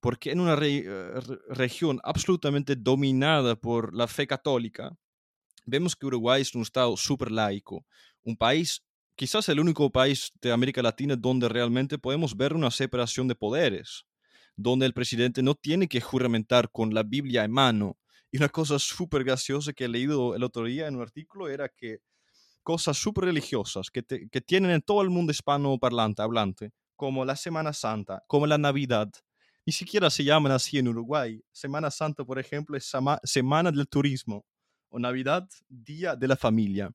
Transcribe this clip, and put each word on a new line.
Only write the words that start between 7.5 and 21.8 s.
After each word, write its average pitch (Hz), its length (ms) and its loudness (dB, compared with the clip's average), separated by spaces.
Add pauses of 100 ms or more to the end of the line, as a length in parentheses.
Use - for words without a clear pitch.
un 113 140 -6
país, 143 460 2 (340)
quizás - 320 -2
el 147 120 2
único 151 300 4
país 131 420 2 (100)
de 123 80 0
América 127 320 2
Latina 135 320 0
donde 123 340 2
realmente 123 500 0
podemos 135 380 -2
ver 139 160 2
una 151 200 2
separación 127 560 -2
de 120 80 -2
poderes, 113 680 -2 (520)
donde 127 300 2
el 127 60 2
presidente 123 480 0
no 135 140 4
tiene 165 320 0
que 131 140 -2
juramentar 120 680 2
con 110 220 -2
la 110 120 2
Biblia 123 400 0
en 107 80 -2
mano. 117 440 2 (360)
Y 135 60 -4
una 143 100 4
cosa 147 320 0
súper 156 420 -2
graciosa 135 500 -2
que 131 120 -6
he 123 40 -2
leído 123 460 0
el 117 80 -2
otro 120 220 -4
día 143 240 -4
en 139 80 -6
un 123 60 -8
artículo 156 460 -14
era 139 200 -6
que 110 300 -14 (680)